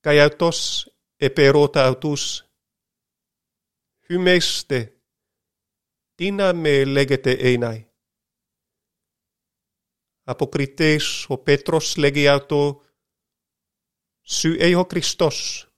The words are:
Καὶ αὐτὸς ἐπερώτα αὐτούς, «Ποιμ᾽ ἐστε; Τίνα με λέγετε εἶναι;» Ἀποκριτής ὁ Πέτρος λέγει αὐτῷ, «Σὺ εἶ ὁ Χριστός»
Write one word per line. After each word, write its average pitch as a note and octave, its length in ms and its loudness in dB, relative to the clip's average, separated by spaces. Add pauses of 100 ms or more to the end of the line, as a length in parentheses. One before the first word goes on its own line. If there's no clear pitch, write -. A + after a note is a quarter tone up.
Καὶ D3 280 4
αὐτὸς E3 300 -2 (580)
ἐπερώτα C#3 760 2
αὐτούς, C#3+ 300 -6 (1800)
«Ποιμ᾽ F3+ 400 0
ἐστε; B2 520 -4 (1200)
Τίνα G3 380 -2
με D3+ 320 2
λέγετε C3+ 540 0
εἶναι;» A#2+ 460 -2 (2500)
Ἀποκριτής D3+ 1040 -4
ὁ - 160 -6
Πέτρος D#3 520 0
λέγει D3 300 0
αὐτῷ, C#3+ 540 0 (1500)
«Σὺ - 340 -2
εἶ F3 200 4
ὁ F3+ 80 0
Χριστός» - 880 -4